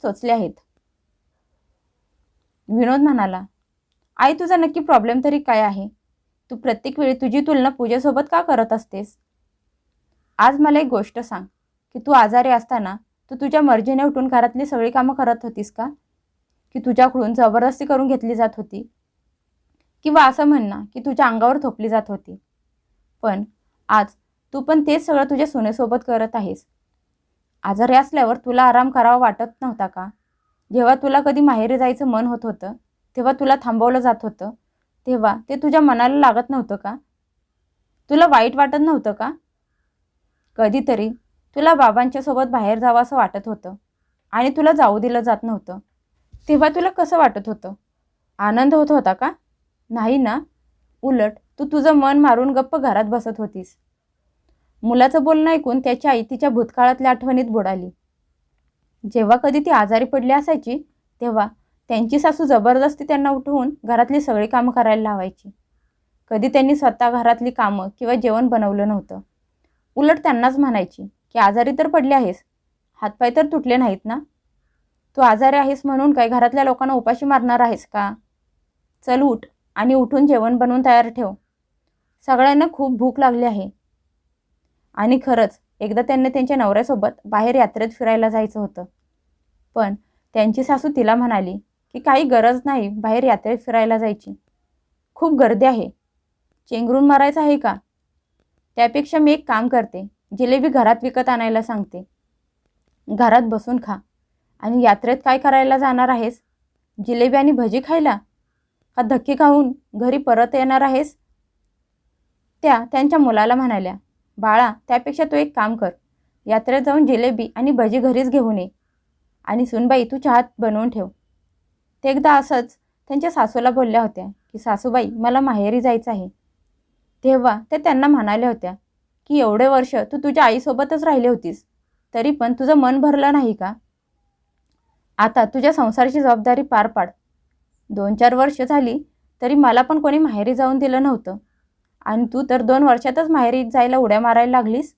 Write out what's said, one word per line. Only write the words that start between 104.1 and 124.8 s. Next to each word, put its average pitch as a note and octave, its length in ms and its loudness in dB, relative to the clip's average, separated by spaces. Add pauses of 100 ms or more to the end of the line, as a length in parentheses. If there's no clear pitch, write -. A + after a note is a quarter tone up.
आणि A#3+ 200 0
यात्रेत A#3 420 2
काय C4 140 2
करायला C4+ 400 2
जाणार B3+ 300 0
आहेस? A#3 320 -2 (580)
जिलेबी A#3+ 380 0
आणि C#4+ 160 4
भजी A#3 320 -2
खायला? D4+ 320 0 (800)
का B3+ 60 0
धक्के B3 320 -2
खाऊन C#4+ 380 4 (220)
घरी B3 240 -2
परत A#3 360 0
येणार C4 260 0
आहेस?" C4+ 360 -2 (1500)
त्या A#3+ 300 2
त्यांच्या D4 260 2
मुलाला A#3 360 2
म्हणाल्या, G#3 400 -2 (440)
"बाळा, A3 340 2 (160)
त्यापेक्षा C#4+ 360 -4
तू D4+ 120 -2
एक D4 200 -2
काम A3 200 -2
कर, G3+ 140 -4 (560)
यात्रेत A3+ 360 0
जाऊन D4 240 2
जिलेबी A#3 500 0
आणि B3+ 140 -2
भजी A#3 280 0
घरीच B3+ 320 0
घेऊन A3+ 280 0
ये F#3 100 -8 (760)
आणि A#3+ 220 -4
सुनबाई, A#3+ 380 0
तू C4 140 -8
चहा B3 220 2 (180)
बनवून A3 320 -2
ठेव." G3+ 180 -8 (960)
ते C4+ 60 0
एकदा D4 240 2
असंच C4+ 420 -2 (320)
त्यांच्या C#4+ 220 -4
सासूला B3 400 0
बोलल्या A#3 320 0
होत्या G3+ 240 -8
की, - 320 -20
"सासूबाई, A3+ 520 -2